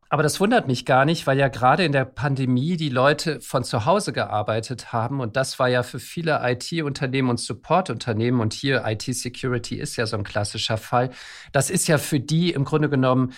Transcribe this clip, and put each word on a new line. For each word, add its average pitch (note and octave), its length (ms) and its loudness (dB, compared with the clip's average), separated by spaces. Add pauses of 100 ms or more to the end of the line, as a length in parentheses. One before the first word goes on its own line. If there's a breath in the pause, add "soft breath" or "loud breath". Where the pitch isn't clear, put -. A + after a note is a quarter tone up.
Aber D3+ 140 2
das D3+ 160 0
wundert G#3+ 300 2
mich B2 180 -2
gar C3+ 180 6
nicht, D#3+ 220 0
weil C3+ 100 2
ja C#3 120 4
gerade C3 360 4
in D3+ 60 2
der C#3 140 2
Pandemie C3+ 720 0
die D#3 140 -2
Leute C3+ 500 2
von B2+ 240 -2
zu A2+ 220 -2
Hause F#3+ 260 2
gearbeitet A2+ 800 -4
haben. B2 260 -2
Und A2+ 160 -4
das C3 240 -2
war C3 80 2
ja B2 160 2
für B2 160 -6
viele D#3 460 -2
I-T-Unternehmen C3+ 840 -2
und A#2 120 0
Support-Unternehmen, B2 960 0
und A2 140 0
hier C3+ 340 -2
I-T-Security B2 880 -4
ist - 220 -8
ja A2+ 100 0
so A2 100 -4
ein G2+ 60 -4
klassischer G#2+ 540 -4
Fall, B2 340 0 (400 loud breath)
das C#3 200 2
ist F3+ 180 0
ja D#3 100 4
für - 220 0
die E3 320 0
im C#3 120 0
Grunde D3+ 240 2
genommen B2+ 500 2